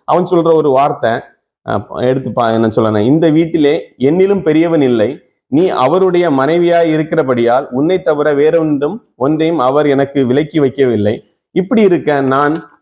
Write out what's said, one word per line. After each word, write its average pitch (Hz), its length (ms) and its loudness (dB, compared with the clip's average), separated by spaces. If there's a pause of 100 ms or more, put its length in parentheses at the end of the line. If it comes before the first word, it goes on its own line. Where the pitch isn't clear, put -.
அவன் 165 180 0
சொல்ற 170 300 0
ஒரு 151 160 2
வார்த்தை, 131 420 0 (580)
அஹ், 107 200 -4
எடுத்து 127 460 -4
பா-, 117 180 0
என்ன 113 140 0
சொல்லணும், 107 360 0
"இந்த 160 260 2
வீட்டிலே 160 680 0
என்னிலும் 185 420 2
பெரியவன் 160 400 2
இல்லை, 123 400 0 (260)
நீ 165 200 0
அவருடைய 175 640 0
மனைவியாய் 170 640 2
இருக்கிறபடியால் 135 720 0
உன்னை 160 320 -2
தவிர 147 320 0
வேறொன்றும், 156 720 0 (120)
ஒன்றையும் 156 440 -2
அவர் 135 260 0
எனக்கு 139 400 0
விலக்கி 147 360 0
வைக்கவில்லை. 120 580 0 (320)
இப்படி 190 300 0
இருக்க 151 400 0
நான் 143 480 -2 (120)